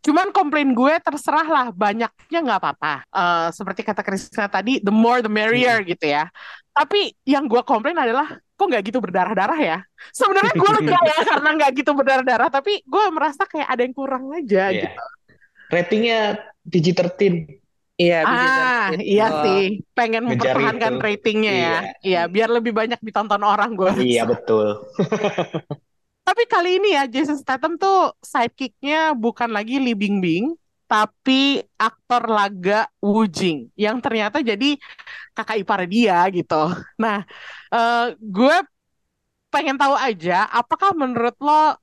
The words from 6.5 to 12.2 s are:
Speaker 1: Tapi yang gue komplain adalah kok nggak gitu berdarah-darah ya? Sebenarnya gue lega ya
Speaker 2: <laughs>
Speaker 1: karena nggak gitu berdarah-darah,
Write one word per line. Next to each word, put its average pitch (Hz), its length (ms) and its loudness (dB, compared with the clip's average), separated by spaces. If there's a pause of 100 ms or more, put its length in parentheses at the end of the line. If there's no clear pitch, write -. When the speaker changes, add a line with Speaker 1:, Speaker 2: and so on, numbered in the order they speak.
Speaker 1:
Tapi 339 360 0 (120)
yang 285 240 0
gue 233 160 2
komplain 285 360 -2
adalah 262 280 0 (280)
kok 392 120 0
nggak 240 200 0
gitu 233 120 -2
berdarah-darah 196 600 0
ya? 180 200 0 (320)
Sebenarnya 403 440 2
gue 392 160 4 (120)
lega 349 240 4
ya 311 200 2
Speaker 2:
<laughs> - 40 0
Speaker 1:
karena 294 240 2
nggak 294 240 4
gitu 285 120 -2
berdarah-darah, 262 600 2